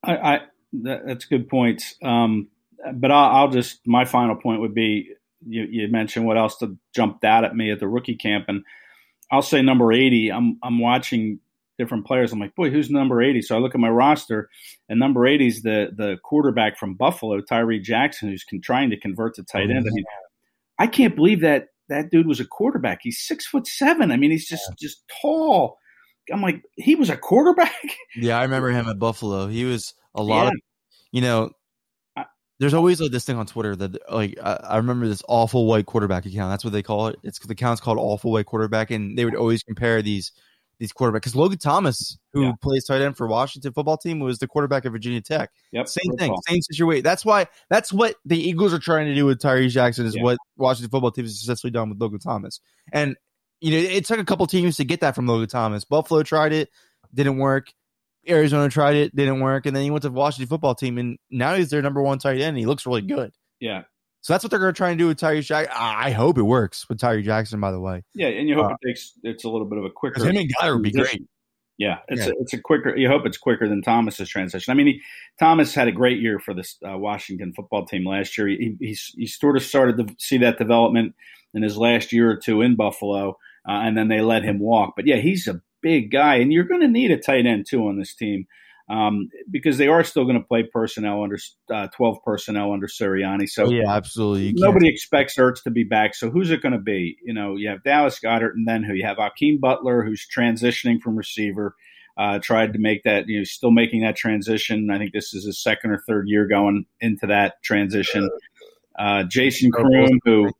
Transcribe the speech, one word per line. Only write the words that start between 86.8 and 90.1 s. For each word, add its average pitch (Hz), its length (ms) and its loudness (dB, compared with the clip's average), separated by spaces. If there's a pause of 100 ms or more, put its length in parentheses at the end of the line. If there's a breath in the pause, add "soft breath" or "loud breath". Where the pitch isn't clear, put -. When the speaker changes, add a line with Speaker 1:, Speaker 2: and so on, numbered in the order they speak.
Speaker 1:
need 240 240 4
a 151 60 4
tight 127 300 2
end 110 200 2
too 117 220 -2
on 98 100 -4
this 95 160 -8
team, 101 320 -6 (440 soft breath)
um, 104 400 0 (200)
because 135 280 0
they 139 100 4
are 165 160 6
still 131 220 0